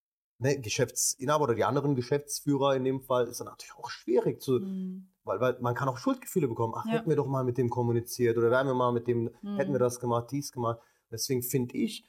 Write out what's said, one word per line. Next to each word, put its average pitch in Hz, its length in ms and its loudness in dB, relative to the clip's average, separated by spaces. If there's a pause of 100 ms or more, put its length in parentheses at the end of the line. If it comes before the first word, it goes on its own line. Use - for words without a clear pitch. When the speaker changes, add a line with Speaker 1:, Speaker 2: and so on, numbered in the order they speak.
(400)
Speaker 1:
ne, 139 200 2
Geschäftsinhaber 131 840 0
oder 117 100 4
die 101 80 2
anderen 135 320 2
Geschäftsführer 139 800 0
in 131 80 -2
dem 131 180 0
Fall, 123 260 2
ist - 120 -10
dann 107 80 -10
natürlich - 280 -16
auch - 140 -12
schwierig - 520 0
zu, 127 180 2
Speaker 2:
Mhm. 185 480 -8 (160)
Speaker 1:
weil, 101 160 -2
weil 123 220 2
man 120 140 0
kann 135 140 0
auch 127 80 -4
Schuldgefühle - 500 0
bekommen. 113 280 -2
"Ach, 120 120 -8
Speaker 2:
Ja. 113 40 -2
Speaker 1:
hätten 113 180 0
wir 151 60 4
doch 135 120 0
mal 135 160 0
mit 127 140 0
dem 123 120 2
kommuniziert 117 680 0
oder 117 140 6
wären 131 160 4
wir 131 60 2
mal 123 180 2
mit 117 160 0
dem, 117 240 0 (100)
Speaker 2:
Mhm. 202 160 -6
Speaker 1:
hätten 190 160 0
wir 127 60 2
das 123 200 2
gemacht, 120 320 -2
dies 143 200 -6
gemacht." 117 280 -2 (320)
Deswegen 120 320 -2
finde 123 340 -2
ich, - 320 -2